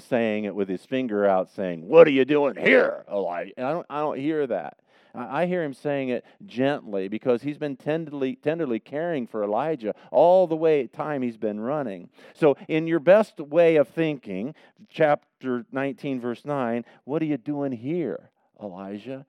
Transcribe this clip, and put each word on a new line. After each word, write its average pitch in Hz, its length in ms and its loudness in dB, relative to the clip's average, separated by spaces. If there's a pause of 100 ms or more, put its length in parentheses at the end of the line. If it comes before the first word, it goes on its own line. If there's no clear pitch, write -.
saying 110 420 0
it 98 100 -6
with 98 140 -2
his 92 160 -6
finger 120 400 -2
out 95 260 2
saying, 87 360 -8
What 160 200 10
are 151 40 2
you 131 140 4
doing 143 300 0
here, - 560 2
Elijah? 87 460 -4
And 127 80 -8
I 135 60 -2
don't, 165 180 -6
I 143 100 -6
don't 147 200 -4
hear 147 280 -2
that. 85 300 -6 (360)
I, 123 300 -6
I - 20 2
hear 180 180 -2
him 143 100 -6
saying 139 360 -4
it 123 160 -4 (200)
gently 107 640 -2
because 113 340 -2
he's 143 160 -8
been 143 180 -6
tenderly, 143 600 -6
tenderly 147 440 -4
caring 147 480 -6
for 110 160 -6
Elijah 113 500 -4 (180)
all 175 360 6
the 160 80 -2
way 156 320 2
time 147 340 -6
he's 120 160 -4
been 107 220 -4
running. 113 500 -6 (240)
So 147 240 4 (100)
in 160 200 -2
your 165 120 0
best 190 400 4
way 160 380 4
of 143 100 4
thinking, 143 680 -4 (340)
chapter 131 840 0
nineteen, 135 480 -6
verse 120 260 -6
nine, 120 400 -4 (200)
What 151 160 -4
are 160 40 -2
you 151 120 -2
doing 143 340 -6
here, 127 580 -6 (320)
Elijah? 101 680 -12